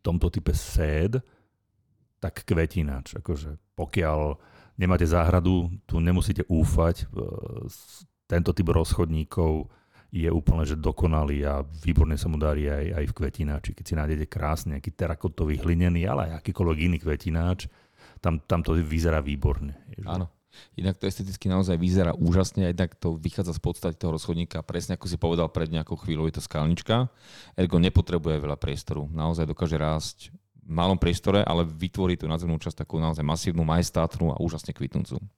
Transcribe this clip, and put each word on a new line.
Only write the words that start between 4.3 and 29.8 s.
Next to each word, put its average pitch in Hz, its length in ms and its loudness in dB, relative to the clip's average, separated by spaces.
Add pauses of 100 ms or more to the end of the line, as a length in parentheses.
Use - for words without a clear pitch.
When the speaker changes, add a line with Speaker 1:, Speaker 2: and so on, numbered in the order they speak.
Speaker 1:
nemáte 90 300 4
záhradu, 85 520 4 (260)
tu - 160 -2
nemusíte 87 480 2
úfať. 82 560 4
E, - 20 -4 (600)
s-, - 360 -16 (240)
tento 87 260 2
typ 90 160 2
rozchodníkov 80 1000 2 (420)
je 80 180 -2
úplne, 82 360 2
že 76 120 0
dokonalý 78 680 0
a 71 200 0
výborne 78 520 2
sa 78 120 -2
mu 80 100 -2
darí 76 280 0
aj, 71 300 -2
aj 76 100 -2
v 71 100 -4
kvetináči. 73 580 -4
Keď - 120 -12
si - 100 -4
nájdete 76 320 -2
krásny, - 460 -2
nejaký - 180 -6
terakotový, 80 680 -2
hlinený, 85 460 2
ale 80 240 0
aj 82 120 -8
akýkoľvek 85 420 0
iný 85 160 2
kvetináč, 82 720 -2 (480)
tam, 85 200 0
tam 85 220 0
to 80 160 2
vyzerá 80 420 2
výborne. 71 560 -2 (280)
Speaker 2:
Áno. 87 260 -4 (460)
Inak 92 240 -2
to - 80 -4
esteticky 95 400 -6
naozaj 92 280 2
vyzerá 90 380 4
úžasne 90 520 2
a 87 60 2
jednak 87 220 -2
to 82 220 -2
vychádza 85 400 -4
z - 60 -8
podstaty 87 340 -4
toho 82 180 -2
rozchodníka. 82 480 -4
Presne 87 340 -6
ako - 120 -10
si 87 80 -4
povedal 85 320 2
pred 80 220 -2
nejakou 80 280 -2
chvíľou, 80 300 -2
je 78 80 -2
to 76 80 -8
skalnička, 85 640 0 (480)
ergo 90 240 2
nepotrebuje 85 600 2
veľa 73 160 -4
priestoru. 73 520 -6
Naozaj 80 380 -2
dokáže 80 300 -2
rásť 78 580 -4 (260)